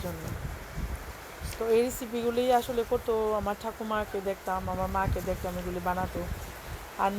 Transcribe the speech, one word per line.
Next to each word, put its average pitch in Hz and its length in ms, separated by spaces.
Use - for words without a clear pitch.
জন্য। 165 180
তো - 160
এই 226 120
রেসিপিগুলোই 240 680
আসলে 233 300
করতো 240 220
আমার 202 200
ঠাকুমাকে 214 580
দেখতাম, 190 320
আমার 185 240
মাকে 190 320
দেখতাম 185 300
এগুলি 180 300
বানাতো। 180 320
আর 196 200